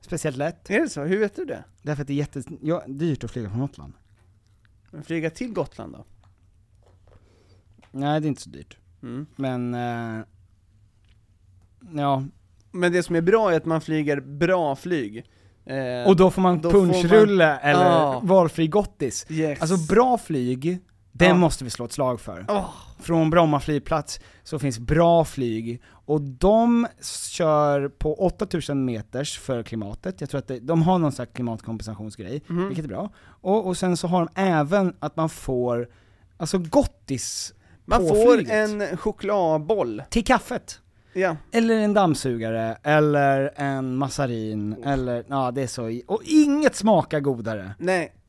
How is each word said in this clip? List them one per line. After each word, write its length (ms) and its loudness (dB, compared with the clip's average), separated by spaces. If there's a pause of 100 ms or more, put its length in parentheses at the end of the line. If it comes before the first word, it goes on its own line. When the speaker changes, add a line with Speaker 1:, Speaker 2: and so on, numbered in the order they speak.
Speaker 1:
speciellt 360 -6
lätt. 320 -6
Speaker 2:
Är 100 2
det 100 0
så? 140 -8
Hur 160 0
vet 160 0
du 100 -8
det? 180 -10 (180)
Speaker 1:
Därför 200 -6
att 60 -8
det 60 -4
är 40 0
jätte-, 260 -6 (180)
ja, 260 -2
dyrt 360 -4
att 80 -8
flyga 180 -8
från 100 -4
Gotland. 340 -8 (960)
Speaker 2:
Men 120 -16
flyga 260 -4
till 240 -10
Gotland 400 -8
då? 120 -20 (1900)
Speaker 1:
Nej, 300 -2
det 60 -4
är 20 0
inte 120 -6
så 80 -20
dyrt. 280 -20 (260)
Speaker 2:
Mm. 220 -12 (100)
Speaker 1:
Men, 380 -6
eh, 500 -8 (1700)
ja. 280 0 (480)
Speaker 2:
Men 200 0
det 120 0
som 120 -4
är 60 2
bra 300 4
är 60 4
att 80 -2
man 160 -2
flyger 380 -2
bra 560 0
flyg. 500 -6 (400)
Eh, 420 -4
Speaker 1:
Och 80 8
då 160 6
får 100 -2
man 200 2
Speaker 2:
då 100 0
får 100 8
man 100 4
Speaker 1:
punschrulle 680 6
eller 280 4
Speaker 2:
Ja. 380 4
Speaker 1:
valfri 440 4
gottis. 640 -2
Speaker 2:
Yes. 320 -4
Speaker 1:
Alltså, 320 0
bra 240 4
flyg, 640 -4 (320)
det 140 4
Speaker 2:
Ja. 80 8
Speaker 1:
måste 300 2
vi 60 -10
slå 160 -8
ett 60 -12
slag 300 -2
för. 280 -14
Speaker 2:
Åh. 200 -2 (300)
Speaker 1:
Från 300 2
Bromma 300 4
flygplats 600 -4 (240)
så 160 -8
finns 200 -4
bra 460 4
flyg, 640 -6
och 340 -4
de 680 2 (440)
kör 580 2
på 360 -2
åttatusen 600 -2
meters 540 -6
för 240 -6
klimatet. 580 -10
Jag 80 -10
tror 100 -4
att 80 -12
det, 120 -8
de 220 0
har 180 4
någon 120 0
slags 220 -10
klimatkompensationsgrej, 1120 -10
Speaker 2:
Mhm. 200 -2
Speaker 1:
vilket 180 -6
är 40 -10
bra. 200 -8 (160)
Och, 420 -2
och 100 -2
sen 200 0
så 100 -4
har 120 2
de 100 0 (120)
även 580 2
att 160 -8
man 140 0
får, 600 -4 (480)
alltså, 200 -4
gottis 960 -2 (320)
Speaker 2:
Man 160 4
Speaker 1:
på 60 2
Speaker 2:
får 280 8
Speaker 1:
flyget. 160 0 (400)
Speaker 2:
en 60 -6
chokladboll. 1120 -2
Speaker 1:
Till 160 0
kaffet. 540 -2 (340)
Speaker 2:
Ja. 220 0 (160)
Speaker 1:
Eller 240 2
en 180 2
dammsugare, 880 0
eller 720 2
en 400 -4
massarin, 760 -4
Speaker 2:
Oh. 180 -6
Speaker 1:
eller, 360 -4
ja, 240 -2
det 100 -4
är 60 -4
så, 400 -8
och 180 -2
inget 500 4
smakar 440 0
godare 600 -6
Speaker 2:
Nej. 340 -4 (160)